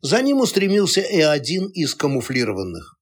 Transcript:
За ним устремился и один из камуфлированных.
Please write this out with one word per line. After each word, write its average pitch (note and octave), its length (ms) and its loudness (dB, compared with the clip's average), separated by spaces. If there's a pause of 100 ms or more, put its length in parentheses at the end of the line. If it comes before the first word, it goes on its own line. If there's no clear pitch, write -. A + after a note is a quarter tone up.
За G3 220 2
ним C#4 180 2
устремился G3 640 2
и F#3+ 180 0
один D3+ 480 0
из E3+ 260 -4
камуфлированных. A2 1080 -4